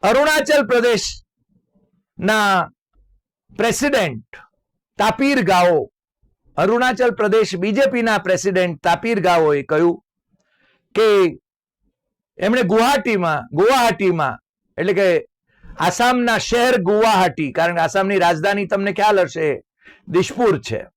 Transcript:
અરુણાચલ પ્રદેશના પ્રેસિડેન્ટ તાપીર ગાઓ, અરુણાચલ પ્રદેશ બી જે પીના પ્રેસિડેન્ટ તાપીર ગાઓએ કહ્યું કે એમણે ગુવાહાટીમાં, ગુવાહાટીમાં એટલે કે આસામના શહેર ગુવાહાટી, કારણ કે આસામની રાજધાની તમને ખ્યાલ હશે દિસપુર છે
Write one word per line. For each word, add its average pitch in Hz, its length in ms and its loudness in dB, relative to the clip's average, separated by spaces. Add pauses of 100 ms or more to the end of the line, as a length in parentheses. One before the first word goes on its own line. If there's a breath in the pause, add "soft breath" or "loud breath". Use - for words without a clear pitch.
અરુણાચલ 294 640 2
પ્રદેશના - 2000 -4 (880)
પ્રેસિડેન્ટ 220 680 -2 (760)
તાપીર 269 440 0
ગાઓ, 175 480 2 (680)
અરુણાચલ 240 540 0
પ્રદેશ 214 460 0
બી 196 160 -4
જે 240 100 0 (100)
પીના 226 260 0
પ્રેસિડેન્ટ 180 640 -2
તાપીર 202 380 -2
ગાઓએ 160 420 2
કહ્યું 170 400 0 (920)
કે 202 440 2 (1000)
એમણે 226 240 0
ગુવાહાટીમાં, 214 880 0
ગુવાહાટીમાં 185 880 0 (400)
એટલે 185 140 -2
કે 175 340 2 (520 soft breath)
આસામના 240 600 0
શહેર 240 420 0
ગુવાહાટી, 185 720 0
કારણ 170 220 0
કે 170 60 -2
આસામની 190 380 0
રાજધાની 180 480 0
તમને 196 260 -4
ખ્યાલ 190 280 2
હશે 156 420 -2 (460 soft breath)
દિસપુર 185 520 0
છે - 260 -8 (100)